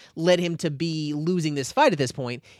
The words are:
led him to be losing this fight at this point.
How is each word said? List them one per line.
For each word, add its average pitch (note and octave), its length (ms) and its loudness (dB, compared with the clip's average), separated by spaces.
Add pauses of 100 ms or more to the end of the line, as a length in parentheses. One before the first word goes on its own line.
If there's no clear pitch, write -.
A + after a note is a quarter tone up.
(160)
led E3+ 220 4
him E3+ 200 -2
to E3 120 -2
be D3+ 440 -4
losing D#3 400 0
this C#3 180 -4
fight C#4 200 4
at D#3 60 -2
this C3 140 0
point. B2 320 -8 (160)